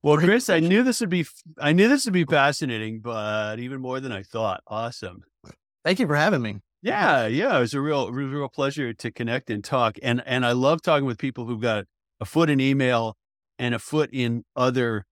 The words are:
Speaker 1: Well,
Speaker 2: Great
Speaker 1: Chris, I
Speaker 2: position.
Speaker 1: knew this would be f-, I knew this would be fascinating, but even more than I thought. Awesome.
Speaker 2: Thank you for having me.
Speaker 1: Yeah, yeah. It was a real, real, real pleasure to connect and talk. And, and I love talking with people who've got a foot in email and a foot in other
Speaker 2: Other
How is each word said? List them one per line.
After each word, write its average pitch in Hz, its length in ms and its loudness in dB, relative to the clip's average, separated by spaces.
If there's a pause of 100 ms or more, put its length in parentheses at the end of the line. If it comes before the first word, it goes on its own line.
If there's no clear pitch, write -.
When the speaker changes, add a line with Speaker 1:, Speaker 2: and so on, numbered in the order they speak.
Speaker 1:
Well, 147 160 6
Speaker 2:
Great 160 100 2
Speaker 1:
Chris, 226 220 2
I 185 100 4
Speaker 2:
position. 165 100 2
Speaker 1:
knew 214 140 4
this 247 180 0
would 202 80 -4
be 175 120 0
f-, - 200 -10 (180)
I 147 140 2
knew 196 160 6
this 277 160 2
would 214 80 -2
be 175 120 4
fascinating, 123 760 0
but 107 580 -4
even 131 220 -10
more 127 180 -6
than 131 140 -8
I 95 100 -8
thought. 107 440 -4
Awesome. 107 540 -10 (640)
Speaker 2:
Thank 185 160 0
you 220 80 0
for 147 80 0
having 156 260 2
me. 107 180 -6 (220)
Speaker 1:
Yeah, 165 460 2
yeah. 170 300 0
It - 20 4
was 120 140 0
a 139 80 -2
real, 139 300 -2
real, 135 180 -6
real 143 200 -6
pleasure 139 440 -4
to 113 180 -8
connect 120 380 -4
and 104 140 -4
talk. 120 380 0
And, 123 240 0
and 127 200 0
I 120 80 4
love 139 280 2
talking 147 240 2
with 120 120 -4
people 127 300 -6
who've 117 140 -6
got 107 240 0 (360)
a 110 40 -6
foot 160 240 2
in 139 120 4
email 127 560 2 (420)
and 120 160 -2
a - 40 -4
foot 151 340 -2
in 120 300 -2 (120)
other 123 400 2
Speaker 2:
Other 101 160 -6